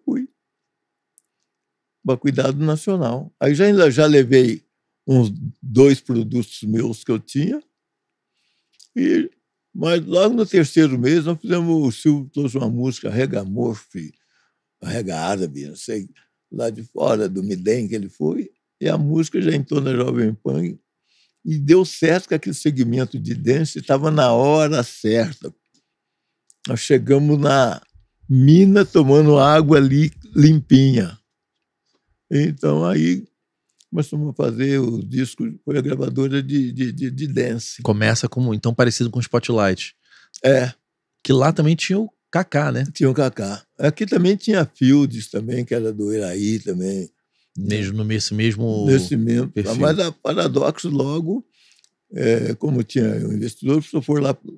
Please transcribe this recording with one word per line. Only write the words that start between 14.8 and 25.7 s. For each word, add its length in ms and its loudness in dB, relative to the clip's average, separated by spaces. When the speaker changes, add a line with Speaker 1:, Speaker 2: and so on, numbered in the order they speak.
Speaker 1:
Rega 360 -6
Árabe, 480 -6
não 100 -18
sei, 320 -10
lá 180 -6
de 140 -14
fora 440 -2
do 140 -6
Midem 460 -2
que 60 -8
ele 140 -8
foi, 420 -6
e 80 -2
a 100 0
música 420 -2
já 140 0
entrou 260 -2
na 140 -2
Jovem 400 -2
Pan, 280 -4
e 140 -2
deu 260 4
certo 440 0
que 60 -2
aquele 200 -4
segmento 640 -2
de 160 -6
dance 480 -2
tava 280 0
na 220 2
hora 500 2
certa. 680 -4